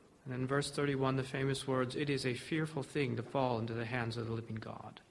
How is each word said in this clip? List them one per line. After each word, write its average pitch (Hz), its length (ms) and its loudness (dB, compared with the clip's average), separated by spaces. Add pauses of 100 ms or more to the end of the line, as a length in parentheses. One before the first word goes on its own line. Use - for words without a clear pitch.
(260)
And 131 80 -6
in 127 140 -2
verse 139 220 2
thirty-one, 135 460 2
the 135 80 2
famous 135 420 0
words, 127 300 2
"It 147 140 0
is 131 160 0
a 127 80 2
fearful 156 500 -2
thing 127 320 0
to 120 80 -2
fall 127 360 2
into 113 140 -2
the 117 120 -2
hands 117 320 -2
of 113 100 -4
the 113 60 -2
living 113 260 -4
God." - 400 -10 (120)